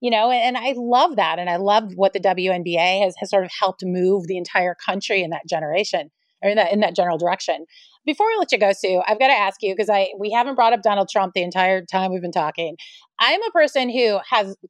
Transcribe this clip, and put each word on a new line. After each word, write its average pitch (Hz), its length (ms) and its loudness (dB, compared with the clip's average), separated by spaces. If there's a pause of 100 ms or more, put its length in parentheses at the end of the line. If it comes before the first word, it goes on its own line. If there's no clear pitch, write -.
you 240 100 -2
know, 226 180 4
and, 247 260 2
and - 80 -4
I 262 140 -2
love 247 380 2
that. 170 240 0
And 180 100 -4
I 175 60 0
love 202 400 2
what 190 180 2
the 196 60 -2
W 185 320 2
N 180 100 -2
B 170 160 -2
A 185 220 2
has, 185 180 0
has 196 140 -10
sort 196 120 2
of 175 60 -8 (100)
helped 190 240 -2
move 180 440 0
the 185 100 -4
entire 180 380 -2
country 196 480 -4
in 165 80 -6
that 160 180 -10
generation, 160 640 -4 (320)
or 202 80 2
in 214 60 -2
that, 180 140 4
in 208 100 0
that 180 140 0
general 175 220 2
direction. 170 480 -4 (400)
Before 311 220 0
we 453 100 0
let 359 140 -2
you 240 60 -6
go, 196 140 2
Sue, 185 340 -2
I've 214 140 0
gotta 269 140 4
ask 202 280 0
you, 190 140 -4
'cause 214 140 -2
I, 196 280 2
we 202 140 -6
haven't 247 240 0
brought 240 180 2
up 214 100 0
Donald 202 260 0
Trump 190 240 -2
the 180 100 -2
entire 185 420 0
time 190 260 -2
we've 185 100 -4
been 175 100 -6
talking. 165 460 -4 (440)
I'm 311 220 2
a 453 80 -4
person 285 380 2
who 226 300 2 (100)
has 196 260 0 (140)